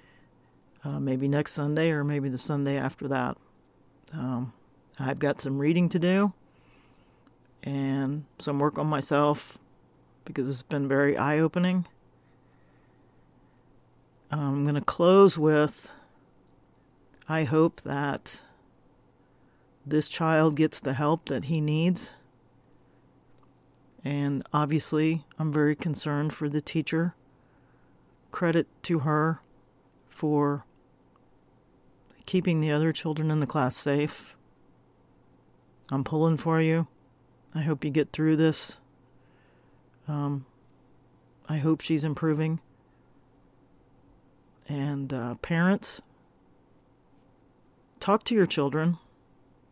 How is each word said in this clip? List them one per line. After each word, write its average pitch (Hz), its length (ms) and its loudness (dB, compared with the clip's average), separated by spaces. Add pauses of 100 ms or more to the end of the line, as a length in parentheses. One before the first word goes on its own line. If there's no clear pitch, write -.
(840)
Uh, 143 160 -6
maybe 135 280 -2
next 147 260 0
Sunday 156 360 0
or 151 140 0
maybe 143 260 -2
the 127 80 -6
Sunday 139 400 -2
after 131 300 -6
that. 131 300 -2 (760)
Um, 123 400 -6 (460)
I've 135 200 -4
got 143 220 0
some 139 160 -4
reading 165 320 2
to 175 100 0
do 185 340 2 (1300)
and 139 640 -2 (140)
some 143 200 -4
work 147 200 0
on 151 80 0
myself 147 720 0 (680)
because 131 220 -4
it's 131 160 -6
been 143 240 -4
very 139 300 2
eye-opening. 165 680 2 (2500)
I'm 143 340 0
gonna 143 140 0
close 185 580 6
with, 151 540 2 (1400)
"I 160 160 0
hope 156 380 2
that 139 600 -6 (1400)
this 151 220 0
child 160 480 2
gets 156 240 0
the 135 140 -4
help 151 320 0
that 139 200 -4
he 160 140 -2
needs." 156 540 0 (1900)
And 143 500 -4
obviously, 151 720 0 (120)
I'm 156 140 -2
very 151 240 2
concerned 147 560 -2
for 151 160 -6
the 147 140 -2
teacher. 165 540 -2 (1160)
Credit 165 360 0 (160)
to 165 160 0
her 151 420 0 (680)
for 147 560 0 (1600)
keeping 175 320 0
the 156 120 0
other 156 220 2
children 156 380 -2
in 151 80 2
the 143 80 0
class 131 280 0
safe. - 600 -4 (1500)
I'm 135 140 -2
pulling 160 340 0
for 160 240 0
you. 160 260 0 (680)
I 156 60 -4
hope 151 220 -2
you 156 60 -2
get 143 220 0
through 156 240 2
this. 156 420 0 (1300)
Um, 143 380 -4 (1000)
I 156 100 -4
hope 156 240 0
she's 151 220 -2
improving. 160 560 -2 (2000)
And, 139 440 -4
uh, 120 240 -6
parents, 175 640 0 (2000)
talk 202 260 2
to 240 100 0
your 196 100 6
children. 156 540 0 (720)